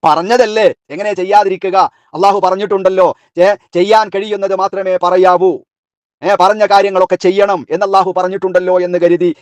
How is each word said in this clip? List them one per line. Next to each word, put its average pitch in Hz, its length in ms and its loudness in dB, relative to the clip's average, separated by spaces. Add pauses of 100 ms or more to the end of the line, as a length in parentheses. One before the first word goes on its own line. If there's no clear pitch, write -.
പറഞ്ഞതല്ലേ, 208 680 0 (160)
എങ്ങനെ 202 240 -6
ചെയ്യാതിരിക്കുക? 190 640 0 (380)
അള്ളാഹു 196 300 2
പറഞ്ഞിട്ടുണ്ടല്ലോ, 185 720 0 (240)
ഏ, 196 160 2 (200)
ചെയ്യാൻ 208 340 2
കഴിയുന്നത് 196 460 -4
മാത്രമേ 190 480 -4
പറയാവൂ, 180 560 2 (640)
ഏ, 160 180 0
പറഞ്ഞ 208 260 2
കാര്യങ്ങളൊക്കെ 196 500 2
ചെയ്യണം 190 540 0
എന്ന് 190 160 -2
അള്ളാഹു 190 300 0
പറഞ്ഞിട്ടുണ്ടല്ലോ 185 640 -2
എന്ന് 180 180 -2
കരുതി 170 440 0